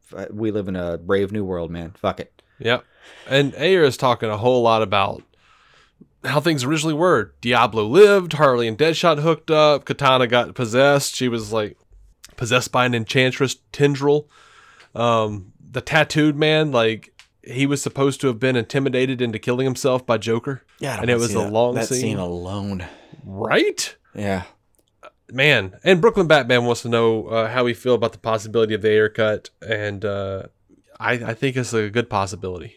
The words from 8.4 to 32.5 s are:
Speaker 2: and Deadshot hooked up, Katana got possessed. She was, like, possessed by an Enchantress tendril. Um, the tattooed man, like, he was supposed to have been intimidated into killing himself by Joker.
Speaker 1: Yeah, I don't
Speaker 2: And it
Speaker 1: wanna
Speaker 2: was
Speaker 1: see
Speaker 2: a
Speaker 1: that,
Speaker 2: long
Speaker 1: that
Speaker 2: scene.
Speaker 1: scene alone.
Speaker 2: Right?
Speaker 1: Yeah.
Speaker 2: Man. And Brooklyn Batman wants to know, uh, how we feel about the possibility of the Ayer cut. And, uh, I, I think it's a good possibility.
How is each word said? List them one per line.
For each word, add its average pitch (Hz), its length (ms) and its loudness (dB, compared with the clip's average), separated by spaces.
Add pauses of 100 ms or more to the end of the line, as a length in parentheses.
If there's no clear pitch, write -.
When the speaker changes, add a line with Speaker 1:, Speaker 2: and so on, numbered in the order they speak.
Speaker 2:
and 107 100 -6
Deadshot 160 420 2
hooked 160 300 0
up, 151 340 4
Katana 131 440 2
got 120 260 0
possessed. 135 640 2
She 127 120 -2
was, 113 240 -6
like, 107 240 -4 (600)
possessed 123 340 -2
by 127 160 2
an 123 80 0
Enchantress 127 640 0 (160)
tendril. 143 580 0 (640)
Um, 110 580 0 (180)
the 127 100 -6
tattooed 151 560 2
man, 156 340 2
like, 113 420 -2 (300)
he 127 240 -2
was 139 160 -2
supposed 139 380 -2
to 135 80 -2
have 117 100 -4
been 131 160 0
intimidated 135 680 -2
into 113 200 -4
killing 127 240 -2
himself 127 420 -2
by 117 120 0
Joker. 117 440 -4 (160)
Speaker 1:
Yeah, 139 140 -6
I 113 40 -4
don't 98 60 -4
Speaker 2:
And 117 80 0
it 123 40 4
Speaker 1:
wanna 117 80 2
Speaker 2:
was 117 100 0
Speaker 1:
see 104 60 0
Speaker 2:
a 107 40 0
Speaker 1:
that, 104 100 -6
Speaker 2:
long 120 220 2
Speaker 1:
that 113 140 -2
Speaker 2:
scene. 127 120 -4
Speaker 1:
scene 110 180 -2
alone. 90 680 -6 (380)
Speaker 2:
Right? 180 720 -2 (180)
Speaker 1:
Yeah. 98 300 -4 (880)
Speaker 2:
Man. 123 500 0
And 180 180 4
Brooklyn 202 280 2
Batman 123 380 4
wants 120 160 0
to 120 60 -8
know, 117 380 2
uh, 113 220 -2
how 123 160 -2
we 120 100 0
feel 123 200 0
about 113 180 -2
the - 60 -20
possibility 110 560 -2
of 98 80 -4
the 107 80 2
Ayer 107 180 4
cut. 107 420 -2 (160)
And, 104 380 -6
uh, 98 400 -6 (560)
I, 110 140 0
I 113 200 -6
think 131 220 -4
it's 120 160 -4
a 107 180 -2
good 113 180 -2
possibility. 95 680 -6